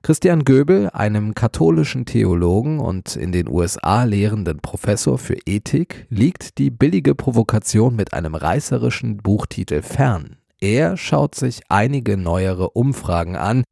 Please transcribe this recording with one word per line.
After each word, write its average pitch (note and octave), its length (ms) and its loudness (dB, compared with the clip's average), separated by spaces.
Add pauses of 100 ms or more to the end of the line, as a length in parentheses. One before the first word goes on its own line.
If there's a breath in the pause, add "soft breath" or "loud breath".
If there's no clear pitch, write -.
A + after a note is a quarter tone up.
Christian D#3+ 440 4
Göbel, D3 420 4
einem G#2+ 460 -2
katholischen D#3 720 0
Theologen G#2 720 2
und F#2 360 -6
in F2+ 160 -4
den F2 180 0
U D#2 100 0
S E2+ 160 -2
A A2 280 2
lehrenden G2+ 560 0
Professor - 580 -2
für - 260 -4
Ethik, - 640 -4
liegt A#2+ 480 0
die C#3 140 0
billige C#3+ 440 2
Provokation A#2 840 2
mit G2+ 180 -4
einem D#2 200 -4
reißerischen A#2 840 -2
Buchtitel - 640 -2
fern. - 540 -2 (220)
Er C#3 380 0
schaut D3 380 0
sich B2 340 -4
einige A2 480 0
neuere F#2 540 0
Umfragen F2+ 680 -2
an, A#2 360 0